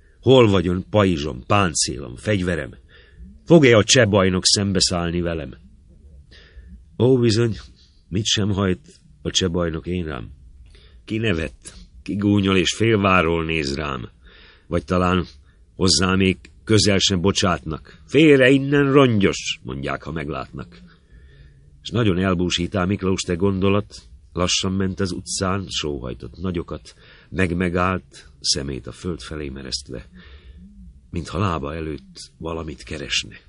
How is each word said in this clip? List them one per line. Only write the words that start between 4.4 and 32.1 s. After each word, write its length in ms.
szembeszállni 760
velem?" 360
Ó, 220
bizony, 380
mit 180
sem 240
hajt 500
a 80
cseh 200
bajnok 380
én 180
rám? 260
Ki 120
nevet, 560
ki 120
gúnyol 420
és 180
félváról 720
néz 300
rám, 340
vagy 180
talán 400
hozzá 400
még 220
közel 340
sem 240
bocsátnak. 840
"Félre 440
innen, 420
rongyos!", 720
mondják, 400
ha 80
meglátnak. 720
És 80
nagyon 280
elbúsítá 680
Miklós 360
te 140
gondolat, 680
lassan 380
ment 280
az 120
utcán, 560
sóhajtott 720
nagyokat, 580
meg-megállt, 1000
szemét 480
a 40
föld 300
felé 280
meresztve, 600
mintha 280
lába 380
előtt 640